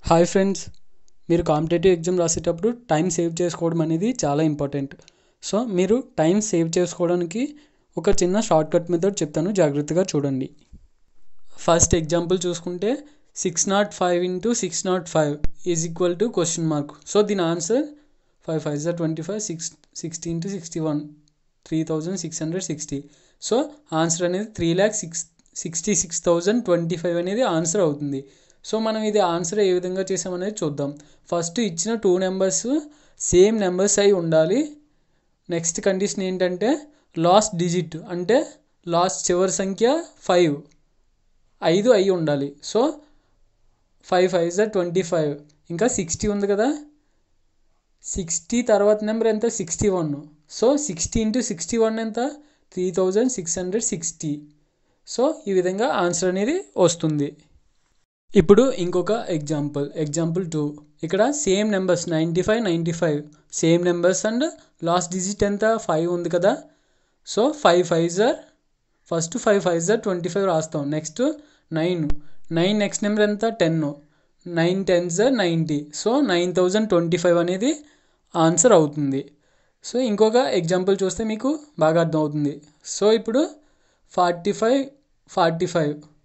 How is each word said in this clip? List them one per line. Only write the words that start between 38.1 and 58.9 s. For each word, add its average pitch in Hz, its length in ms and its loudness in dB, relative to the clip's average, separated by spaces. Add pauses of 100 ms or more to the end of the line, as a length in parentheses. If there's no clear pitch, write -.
అంటే 180 220 2 (500)
లాస్ట్ 175 400 0
చివరి 180 320 2
సంఖ్య 196 300 0 (400)
ఫైవ్, 175 260 4 (1080)
ఐదు 196 340 4
అయి 196 220 4
ఉండాలి. 147 300 0 (220)
So, 214 100 0 (1300)
ఫైవ్ 185 240 4
ఫైవ్ 170 220 2
జా 208 80 2 (100)
ట్వంటీ 175 360 0
ఫైవ్, 156 200 0 (420)
ఇంకా 175 140 0 (120)
సిక్స్టీ 190 360 -4
ఉంది 202 180 -2
కదా, 214 160 2 (1400)
సిక్స్టీ - 540 -4 (140)
తర్వాత 208 260 4 (100)
నెంబర్ 226 260 0
ఎంత? 220 120 -2 (140)
సిక్స్టీ 190 360 -2
వన్. 165 140 -2 (480)
So, 220 80 2 (220)
సిక్స్టీ 175 380 -4
into 226 140 0 (100)
సిక్స్టీ 202 340 -4
వన్ 220 200 0
ఎంత? 220 160 -6 (520)
త్రీ 180 120 -4 (140)
థౌజండ్ 202 380 2
సిక్స్ 170 240 -6
హండ్రెడ్ 185 320 -4
సిక్స్టీ. 160 400 -6 (760)
So, 240 160 0 (240)
ఈ 196 100 -2
విధంగా 190 300 0 (160)
ఆన్సర్ 175 280 0
అనేది 214 240 -2 (280)
వస్తుంది. 156 440 0 (1120)
ఇప్పుడు 196 220 8 (200)
ఇంకొక 175 300 0 (240)